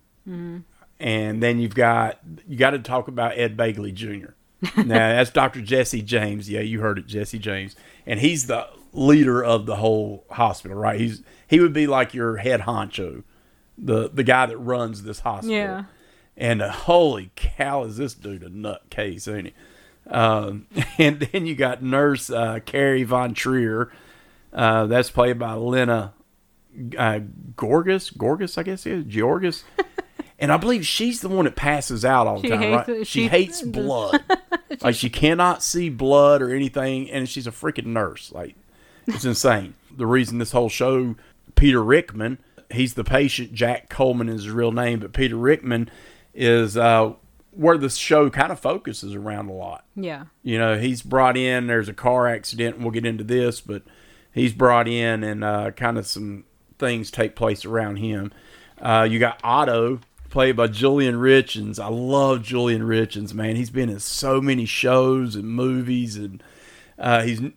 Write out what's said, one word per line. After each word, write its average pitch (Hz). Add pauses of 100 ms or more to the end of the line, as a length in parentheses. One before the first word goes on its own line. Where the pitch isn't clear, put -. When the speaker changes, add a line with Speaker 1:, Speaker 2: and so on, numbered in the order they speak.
(300)
Speaker 1:
Mm-hmm. 175 (400)
Speaker 2:
And 110
then 120
you've 110
got, 117 (280)
you 147
gotta 135
talk 127
about 117
Ed 113
Begley 104
Junior. 101 (260)
Speaker 1:
<laughs> -
Speaker 2:
Now, - (300)
that's 123
Doctor 135
Jesse 120
James. 104
Yeah, 107
you 110
heard 107
it, -
Jesse 104
James. 98 (300)
And 110
he's 147
the 117 (260)
leader 135
of 117
the 110
whole 107
hospital, 101
right? 107
He's, 113 (260)
he 160
would 170
be 151
like 131
your 117
head 113
honcho, 98 (540)
the, 113
the -
guy 127
that 113
runs 120
this 104
hospital. 123
Speaker 1:
Yeah. 196 (540)
Speaker 2:
And, 117
uh, 101
holy 143
cow, 139
is 110
this 127
dude 98
a 87
nutcase, 101
ain't 104
he? - (560)
Um, 107 (140)
<laughs> -
and 151
then 165
you 160
got 131
Nurse, 139
uh, 113
Carrie 139
Von 123
Trier. 120 (640)
Uh, 113
that's 120
played 123
by 113
Lena, 117 (840)
uh, 110 (360)
Gorgas. 170
Gorgas, 170
I 170
guess 190
it -
is. 175
Georgas. 139 (140)
Speaker 1:
<laughs> 392 (560)
Speaker 2:
And 147
I 156
believe 202
she's 233
the 196
one 190
that 123
passes 139
out 127
all 104
the 262
Speaker 1:
She -
Speaker 2:
time, 226
Speaker 1:
hates 214
Speaker 2:
right? -
Speaker 1:
it. 220
Speaker 2:
She -
Speaker 1:
She 226
Speaker 2:
hates 196
Speaker 1:
<laughs> -
Speaker 2:
blood. 233 (500)
Speaker 1:
She 277
Speaker 2:
Like, 117
she 123
cannot 170
see 175
blood 143
or 127
anything, 135
and 131
she's 123
a 113
freaking 127
nurse. 113
Like, - (520)
it's 139
insane. 113 (200)
The 123
reason 120
this 113
whole 120
show, 127 (400)
Peter 131
Rickman, 117 (320)
he's 123
the 117
patient. 131
Jack 117
Coleman 123
is 110
his 104
real 117
name, 120
but 104
Peter 123
Rickman 120 (440)
is, 117
uh, 113 (380)
where 170
the 135
show 147
kinda 127
focuses 127
around 101
a 95
lot. 92 (100)
Speaker 1:
Yeah. 165 (160)
Speaker 2:
You 117
know, 113
he's 123
brought 127
in, 127
there's 113
a 107
car 123
accident, 117
and 120
we'll 117
get 113
into 110
this, 120
but 101 (500)
he's 123
brought 120
in, 117
and, 107
uh, 104
kinda 117
some 104 (360)
things 120
take 110
place 110
around 104
him. 104 (480)
Uh, 113
you 113
got 117
Otto, 120 (280)
played 131
by 117
Julian 127
Richens. 117
I 104
love 131
Julian 120
Richens, 107
man. 110
He's 120
been 123
in 101
so 135
many 131
shows 131
and 104
movies, 123
and, 104 (560)
uh, 120
he's, 117 (180)